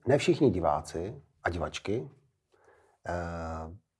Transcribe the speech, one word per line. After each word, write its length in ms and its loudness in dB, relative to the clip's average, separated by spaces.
Ne 100 6
všichni 340 4
diváci 720 -2
a 60 0
divačky, 600 -4
eh, 720 -6